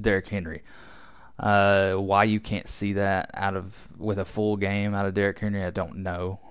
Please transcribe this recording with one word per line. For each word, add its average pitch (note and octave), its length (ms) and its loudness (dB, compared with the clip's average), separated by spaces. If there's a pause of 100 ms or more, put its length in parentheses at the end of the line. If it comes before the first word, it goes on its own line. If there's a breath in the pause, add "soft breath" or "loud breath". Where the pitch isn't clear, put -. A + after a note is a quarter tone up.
Derrick G2+ 280 2
Henry. E2 340 -6 (760 loud breath)
Uh, G2 540 4
why G2 320 4
you G#2+ 120 4
can't G#2 300 -6
see G2+ 260 -4
that G2 400 0
out G2 220 -4
of, F#2+ 320 -10 (100)
with G#2 220 -2
a F#2+ 60 -4
full G#2+ 320 0
game G2+ 360 0
out G2 120 0
of F#2+ 80 -2
Derrick G2 260 0
Henry, G2+ 240 -2
I F2+ 60 -4
don't F2+ 280 -6
know. F#2 420 -6 (120)